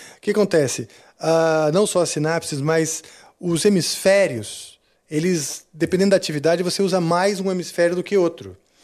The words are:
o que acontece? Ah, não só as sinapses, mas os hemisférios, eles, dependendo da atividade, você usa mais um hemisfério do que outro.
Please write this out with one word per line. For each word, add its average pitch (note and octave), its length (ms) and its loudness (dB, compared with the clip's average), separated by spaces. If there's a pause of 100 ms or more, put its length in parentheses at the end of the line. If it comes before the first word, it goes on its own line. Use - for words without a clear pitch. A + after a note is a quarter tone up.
(180)
o - 20 -20
que - 100 -2
acontece? D#3 580 0 (300)
Ah, D#3+ 540 2
não G3+ 140 2
só F#3 160 0
as D#3 80 -2
sinapses, D#3 500 -4
mas D#3+ 420 0 (380)
os E3+ 240 -2
hemisférios, F#3+ 1120 0 (320)
eles, D#3+ 600 -2
dependendo F3+ 380 0
da G3 60 6
atividade, E3 460 0
você F3+ 200 -2
usa F#3 180 2
mais F3+ 400 0
um F#3+ 100 -2
hemisfério F3 460 0
do F3+ 60 -2
que G3 140 -2
outro. E3 400 -2 (260)